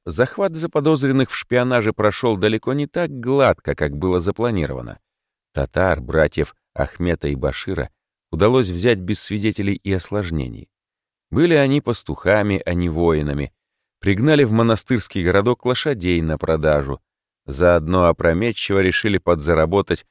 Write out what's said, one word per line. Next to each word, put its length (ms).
захват 500
заподозренных 760
в 40
шпионаже 580
прошёл 440
далеко 360
не 120
так 340
гладко, 540
как 240
было 220
запланировано. 800
Татар, 480
братьев 560
Ахмета 520
и 80
Башира, 540
удалось 360
взять 320
без 200
свидетелей 540
и 180
осложнений. 760
Были 240
они 260
пастухами, 840
а 80
не 160
воинами. 640
Пригнали 440
в 80
монастырский 720
городок 420
лошадей 560
на 160
продажу. 640
Заодно 580
опрометчиво 760
решили 380
подзаработать 920